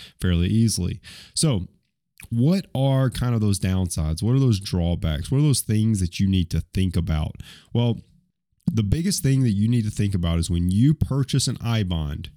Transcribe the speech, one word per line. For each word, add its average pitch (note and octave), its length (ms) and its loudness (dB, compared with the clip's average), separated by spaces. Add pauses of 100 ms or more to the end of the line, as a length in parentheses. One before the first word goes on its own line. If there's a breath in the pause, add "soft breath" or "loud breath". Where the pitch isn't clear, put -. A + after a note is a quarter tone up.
(220 loud breath)
fairly F2 260 2
easily. G2 540 0 (340 loud breath)
So D3 320 0 (640)
what D3+ 360 2 (100)
are C3+ 340 2
kind B2 240 -2
of A2 60 0
those G2+ 180 2
downsides? F2 640 -2
What A#2+ 140 2
are C3+ 40 2
those A#2 200 2
drawbacks? E2+ 720 -2
What C3 60 2
are C#3+ 40 2
those D3 200 2
things G#2+ 360 0
that F#2 220 -2
you G2 80 2
need F#2 220 2
to E2 100 -2 (120)
think F#2 240 0
about? D#2+ 400 -2 (360 loud breath)
Well, A#2 300 0 (680)
the A2 140 0
biggest E3 380 -2
thing C3+ 200 2
that A#2+ 100 2
you G2+ 140 2
need A#2 180 2
to G#2 60 -4
think G2+ 240 -2
about E2+ 240 0
is E2+ 100 -2
when F2 220 0
you B2 240 4
purchase C3+ 540 -2
an A#2+ 120 -4
I A2+ 220 0
bond, D#2 540 -4